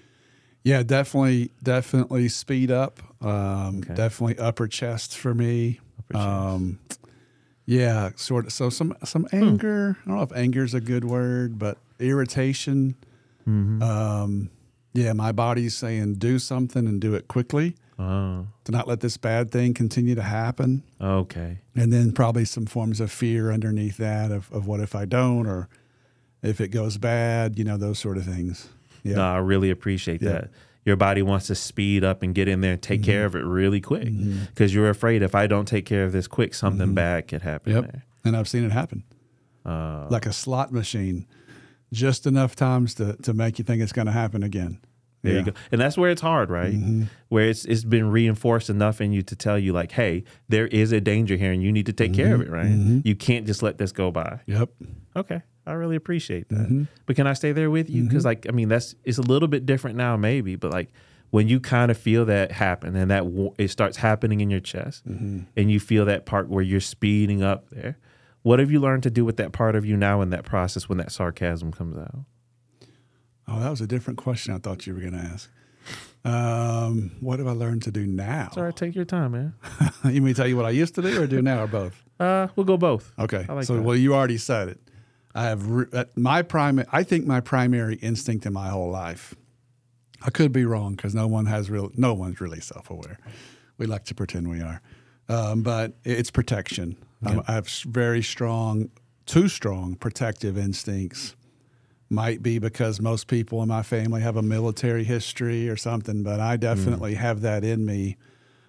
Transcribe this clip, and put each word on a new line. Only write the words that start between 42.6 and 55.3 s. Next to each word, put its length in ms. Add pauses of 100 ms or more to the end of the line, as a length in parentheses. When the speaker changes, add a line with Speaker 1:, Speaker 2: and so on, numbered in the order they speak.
Speaker 1:
to, 260
to 120
make 240
you 60
think 180
it's 100
gonna 200
happen 300
again. 360 (440)
Speaker 2:
There 100
Speaker 1:
Yeah. 80
Speaker 2:
you 60
go. 60 (200)
And 80
that's 180
where 120
it's 100
hard, 280
right? 260
Speaker 1:
Mm-hmm. 300 (240)
Speaker 2:
Where 200
it's, 160
it's 200
been 260
reinforced 600
enough 300
in 120
you 100
to 120
tell 240
you, 140
like, 200
"Hey, 300 (260)
there 200
is 240
a 80
danger 360
here 140
and 120
you 100
need 140
to 60
take 220
care 200
of 60
Speaker 1:
Mm-hmm. 140
Speaker 2:
it," 20
right? 140
Speaker 1:
Mm-hmm. 340
Speaker 2:
You 120
can't 300
just 160
let 160
this 120
go 220
by. 340
Speaker 1:
Yep. 240 (460)
Speaker 2:
Okay. 260 (240)